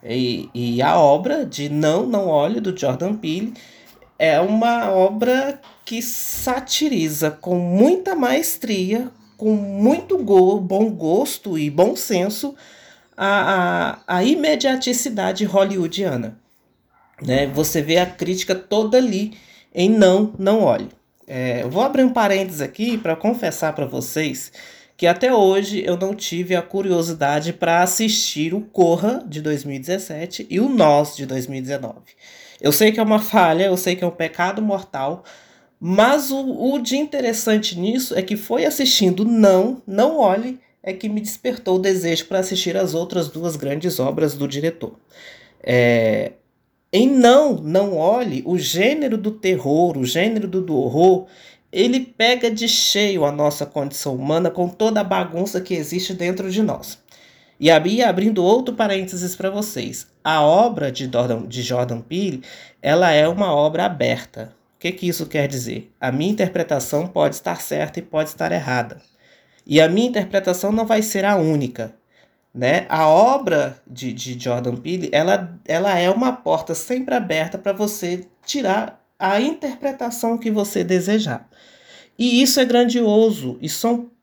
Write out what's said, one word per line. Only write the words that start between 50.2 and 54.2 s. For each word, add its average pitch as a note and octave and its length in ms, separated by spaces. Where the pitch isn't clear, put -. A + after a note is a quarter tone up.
do, F#3 140
do E3+ 160
horror, D#3+ 500
ele B3 280
pega A#3+ 500
de A3 160
cheio G3+ 580
a C#3+ 60
nossa D3 340
condição C#3 520
humana D#3 340